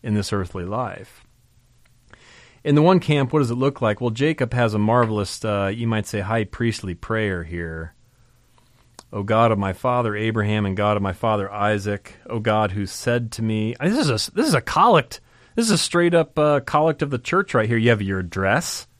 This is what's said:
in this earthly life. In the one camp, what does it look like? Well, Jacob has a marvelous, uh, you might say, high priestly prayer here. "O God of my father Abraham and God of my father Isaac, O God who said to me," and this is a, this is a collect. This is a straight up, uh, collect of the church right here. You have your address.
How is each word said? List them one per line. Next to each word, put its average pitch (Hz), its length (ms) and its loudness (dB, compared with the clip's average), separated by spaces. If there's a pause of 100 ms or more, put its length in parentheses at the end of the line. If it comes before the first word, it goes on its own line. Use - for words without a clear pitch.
in 110 120 -2
this 101 180 -2
earthly 92 320 -6
life. 101 580 -8 (1400)
In 147 120 4
the 151 80 6
one 180 160 6
camp, 143 340 0
what 156 60 4
does 123 100 2
it 120 60 -2
look 135 260 0
like? 107 180 0
Well, 120 120 -2
Jacob 135 420 -2
has 117 220 0
a 104 40 2
marvelous, 110 640 0
uh, 101 300 -2
you 117 140 -4
might 110 180 -2
say, 104 140 -6
high 110 240 -2
priestly 101 500 -4
prayer 98 500 -4
here. 82 520 -10 (1160)
"O 101 120 -6
God 110 280 4
of 104 60 2
my 98 160 -2
father 123 420 -2
Abraham 107 520 0
and 95 100 -2
God 104 180 2
of 101 60 0
my 98 100 0
father 104 400 -2
Isaac, 104 680 -4 (100)
O 117 100 -4
God 107 340 0
who 101 120 -4
said 120 460 -4
to 113 100 -8
me," 110 380 -2
and 170 120 0
this 214 160 0
is 110 200 -2
a, - 60 -14
this 294 140 0
is 214 60 2
a 120 80 2
collect. 185 600 2 (340)
This 226 100 0
is 220 60 0
a 185 80 4
straight 175 340 2
up, 160 240 2
uh, 147 220 4
collect 156 420 0
of 143 80 -2
the 131 80 -2
church 180 380 -2
right 110 120 4
here. 117 100 0
You 113 120 4
have 107 140 4
your 95 160 -2
address. 95 680 -2 (140)